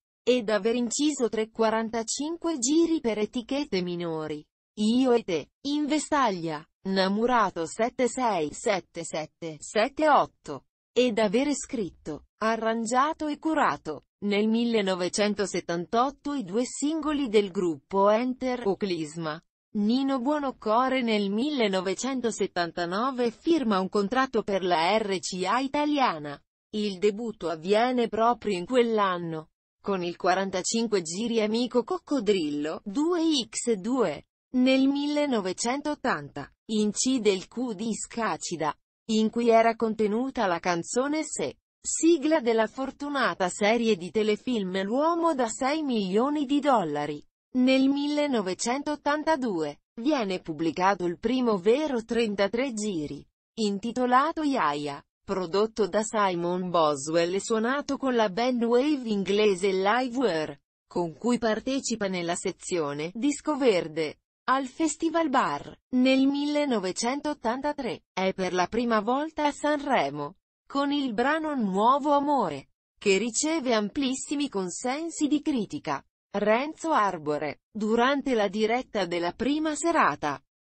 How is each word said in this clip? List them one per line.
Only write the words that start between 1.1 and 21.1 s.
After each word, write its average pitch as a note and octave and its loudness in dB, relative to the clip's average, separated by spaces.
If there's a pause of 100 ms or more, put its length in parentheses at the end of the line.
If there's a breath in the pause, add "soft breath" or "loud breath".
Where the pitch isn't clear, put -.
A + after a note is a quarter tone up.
tre A3 -4
quarantacinque A3+ -2
giri D#4+ 2
per G#3+ -2
etichette A3 -2
minori, D#3+ -6 (360)
Io A#3+ 4
e A#3 4
Te, D#3 -2 (160)
In D4 0
Vestaglia, G3+ 0 (180)
Namurato F#3+ 2
sette A#3+ 0
sei, G3+ 0
sette F3 -4
sette, D#3 -10
sette C#4 0
otto, D#3 2 (260)
ed A#3+ 2
aver A#3 2
scritto, F3 -8 (100)
arrangiato A3+ 0
e D4 -4
curato, D#3+ -2 (160)
nel G3+ 0
millenovecentosettantotto G#3 0
i B3+ -4
due G3 -2
singoli D4 -2
del G3+ 2
gruppo F#3 0
Enter B3 0
o F3+ 0
Clisma, D#3+ -6 (320)
Nino B3+ 0
Buonocore C4 0
nel G#3+ 2